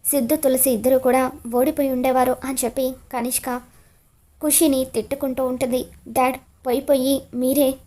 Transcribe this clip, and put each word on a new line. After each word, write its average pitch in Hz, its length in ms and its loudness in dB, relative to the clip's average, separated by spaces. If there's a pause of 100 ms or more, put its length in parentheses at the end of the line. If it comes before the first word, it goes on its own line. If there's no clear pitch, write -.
సిద్ధు 277 300 2
తులసి 262 360 2
ఇద్దరు 247 260 2
కూడా 254 260 2 (320)
ఓడిపోయి 277 360 2
ఉండేవారు 254 420 2 (100)
అని 262 140 -6
చెప్పి 254 280 -4 (240)
కనిష్క 247 380 -4 (920)
ఖుషిని 294 440 2
తిట్టుకుంటూ 262 600 -4
ఉంటుంది. 254 360 -2 (280)
"డాడ్, 254 280 0 (240)
పోయి 254 200 -2
పోయి 269 320 2 (220)
మీరే 262 320 2 (200)